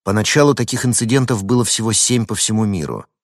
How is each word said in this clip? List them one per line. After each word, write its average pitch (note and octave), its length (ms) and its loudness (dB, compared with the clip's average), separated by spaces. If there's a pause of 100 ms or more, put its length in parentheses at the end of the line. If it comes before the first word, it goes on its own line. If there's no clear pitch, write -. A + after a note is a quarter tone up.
Поначалу B2+ 520 2
таких B2 320 -4
инцидентов A#2+ 580 0
было A#2+ 200 2
всего A2 280 -2
семь A#2+ 320 0
по G#2+ 100 -6
всему A2 300 0
миру. D2 400 -4 (200)